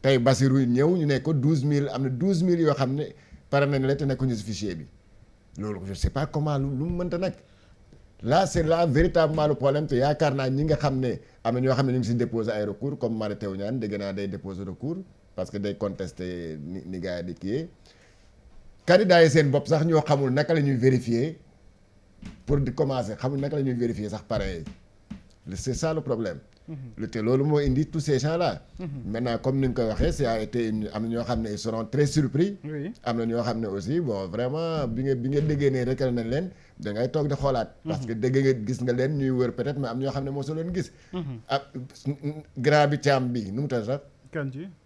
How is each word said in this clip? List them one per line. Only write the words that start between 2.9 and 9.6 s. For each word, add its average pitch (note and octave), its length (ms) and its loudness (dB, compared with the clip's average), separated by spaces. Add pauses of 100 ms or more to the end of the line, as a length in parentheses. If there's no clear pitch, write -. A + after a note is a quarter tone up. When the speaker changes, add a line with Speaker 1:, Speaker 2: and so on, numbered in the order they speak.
Speaker 1:
ne - 80 -2 (480)
parrainé C#3+ 260 4
na C3+ 120 2
la C#3 60 4
te C#3+ 100 -4
nekkuñu C3 300 0
si G#2 80 -8
fichier G2 320 -6
bi. D2 120 -12 (720)
Loolu, G#2 280 -6
je G2 60 -6
sais - 160 0
pas C#3+ 160 -2
comment D3 320 -2
lu, C3+ 80 0
lu C#3 200 -4
mu F3 120 -2
mënta F3 220 -4
nekk. F#3 160 -2 (880)
Là, D#3+ 240 4
c'est E3+ 160 0
là E3 240 4
véritablement D#3 600 4
le D3+ 60 2
problème, C#3 320 2